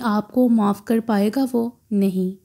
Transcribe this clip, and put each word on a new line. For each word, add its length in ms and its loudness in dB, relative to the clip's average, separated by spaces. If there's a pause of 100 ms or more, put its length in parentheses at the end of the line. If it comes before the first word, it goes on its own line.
आप 260 -2
को 180 2
माफ़ 340 2
कर 180 0
पाएगा 440 0
वो? 340 -4 (140)
नहीं, 400 0 (120)